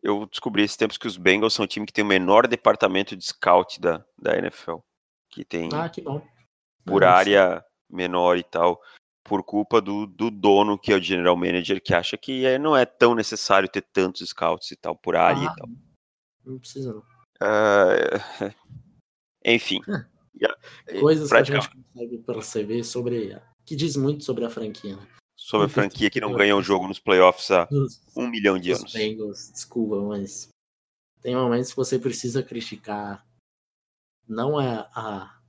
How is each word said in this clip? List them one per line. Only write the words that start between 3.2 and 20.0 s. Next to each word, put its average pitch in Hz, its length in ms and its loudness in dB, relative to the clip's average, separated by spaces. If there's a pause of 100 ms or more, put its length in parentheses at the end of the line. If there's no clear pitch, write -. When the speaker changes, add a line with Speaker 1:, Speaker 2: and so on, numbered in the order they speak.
Speaker 1:
scout - 560 2
da, 82 240 -2 (120)
da 82 200 -2
N 92 100 -4
F - 220 -14
L. 85 100 -10 (500)
Que - 140 -16
tem 82 300 -8
Speaker 2:
Ah, 160 160 -6
que - 120 -16
bom. 143 240 -10 (600)
Speaker 1:
por 95 180 2
Speaker 2:
É, - 20 6
não 90 80 8
Speaker 1:
área 92 520 4 (240)
menor 90 480 0
e 87 60 -4
tal, 85 380 0 (420)
por 98 200 -4
culpa 104 380 0
do, 101 240 -6
do 104 240 -4
dono, 101 480 2
que - 140 -2
é 101 40 6
o 92 60 2
general 90 360 2
manager, 90 440 -2
que - 120 -2
acha 87 240 -2
que 131 280 -6
é, 131 140 2
não 151 160 2
é 127 100 4
tão 120 300 4
necessário 101 520 0
ter 95 140 -6
tantos 92 480 -4
scouts - 420 -4
e - 40 -16
tal, 85 200 -10
por 85 200 -6
área 87 340 2
Speaker 2:
Ah, - 40 -10
Speaker 1:
e - 20 -14
tal. - 140 -18 (760)
Speaker 2:
não 131 140 -14
precisa 127 340 -12
não. 107 100 -18 (380)
Speaker 1:
É, 101 1080 2
<laughs> - 40 -20 (920)
enfim. 117 400 0
Speaker 2:
<laughs> 180 320 -8 (220)